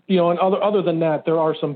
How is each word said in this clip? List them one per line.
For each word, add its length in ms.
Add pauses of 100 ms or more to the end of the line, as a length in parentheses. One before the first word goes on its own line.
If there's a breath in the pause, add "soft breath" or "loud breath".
you 80
know, 160
and 80
other, 220
other 200
than 180
that, 240
there 140
are 200
some 180